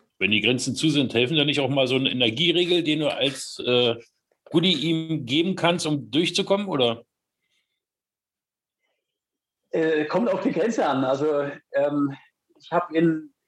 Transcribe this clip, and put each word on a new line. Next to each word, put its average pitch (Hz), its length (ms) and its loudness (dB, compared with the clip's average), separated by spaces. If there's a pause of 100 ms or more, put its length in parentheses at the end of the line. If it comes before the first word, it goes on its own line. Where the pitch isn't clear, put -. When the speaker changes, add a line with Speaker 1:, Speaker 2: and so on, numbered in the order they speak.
(200)
Speaker 1:
Wenn 95 120 0
die 107 100 2
Grenzen 120 340 0
zu 160 140 0
sind, 143 240 0
helfen 127 240 2
da 143 80 4
nicht 143 140 0
auch 131 100 0
mal 139 180 2
so 127 80 0
ein 131 100 0
Energieriegel, 165 760 0
den 151 160 0
du 151 80 0
als, - 580 -4
äh, 123 300 2 (560)
Goodie 180 220 2
ihm 160 520 -2
geben 165 300 0
kannst, 170 320 0
um 131 240 -2
durchzukommen, 196 560 0
oder? 120 360 0 (2750)
Speaker 2:
Äh, 160 340 0
kommt 190 240 -2
auf 196 120 -2
die 269 100 0
Grenze 214 340 0
an. 135 180 0
Also, 143 460 0 (220)
ähm, 143 440 0 (440)
ich - 120 -14
hab 165 200 -2
in, 160 420 2 (140)